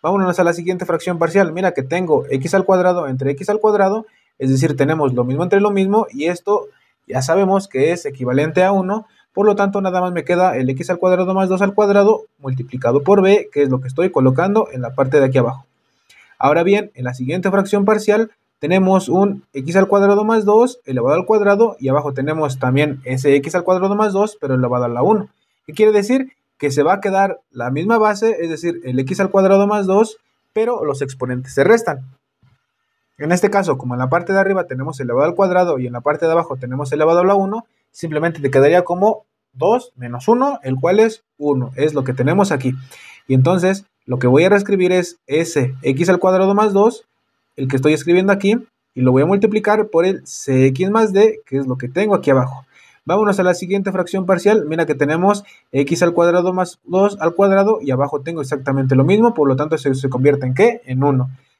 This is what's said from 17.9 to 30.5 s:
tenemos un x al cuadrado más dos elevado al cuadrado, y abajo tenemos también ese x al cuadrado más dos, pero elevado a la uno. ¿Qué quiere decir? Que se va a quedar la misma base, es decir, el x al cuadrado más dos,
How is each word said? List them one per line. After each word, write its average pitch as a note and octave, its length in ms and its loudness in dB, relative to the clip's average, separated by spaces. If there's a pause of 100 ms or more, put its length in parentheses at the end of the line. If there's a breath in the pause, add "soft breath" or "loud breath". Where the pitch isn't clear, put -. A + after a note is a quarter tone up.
tenemos F#3 500 2
un G3 360 0 (100)
x C#3 220 -8
al G3 120 4
cuadrado G3+ 360 4
más A3 200 0
dos G#3+ 400 2
elevado C3 300 -2
al F3+ 100 -2
cuadrado, G#3 560 2
y C3+ 80 -4
abajo C#3+ 240 0
tenemos C#3+ 460 -4
también C3+ 460 0
ese C3 320 2
x C#3+ 180 -2
al F3 100 -2
cuadrado F#3 300 0
más G#3 180 0
dos, G#3 260 -2
pero C3+ 180 -2
elevado B2 280 0
a A#2+ 40 -2
la A#2+ 140 -4
uno. G3+ 280 0 (360)
¿Qué D#3 60 -16
quiere G#3+ 200 2
decir? B3 400 0 (240)
Que C#3+ 140 -4
se C#3 140 0
va F3+ 100 2
a G3 60 -4
quedar F#3+ 400 -2 (100)
la B2 200 -8
misma F#3 280 0
base, G#3+ 420 0
es E3+ 80 -4
decir, E3+ 360 -6
el B2+ 160 -4
x C3 180 -6
al D3 120 -2
cuadrado G3 360 4
más G#3 200 -2
dos, G#3 320 0 (340)